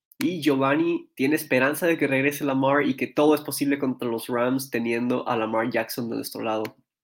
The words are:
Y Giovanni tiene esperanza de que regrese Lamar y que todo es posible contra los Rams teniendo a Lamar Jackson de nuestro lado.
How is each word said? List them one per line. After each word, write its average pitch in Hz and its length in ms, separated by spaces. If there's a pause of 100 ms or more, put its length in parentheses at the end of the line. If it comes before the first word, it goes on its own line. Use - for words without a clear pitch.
(200)
Y 165 200
Giovanni 147 760
tiene 143 220
esperanza 143 500
de 165 120
que 147 80
regrese 139 380
Lamar 135 420
y 131 100
que 127 100
todo 151 280
es 147 80
posible 139 360
contra 127 300
los 113 180
Rams 127 440
teniendo 120 580
a 123 80
Lamar 113 340
Jackson 113 380
de 113 80
nuestro 113 260
lado. 110 220 (400)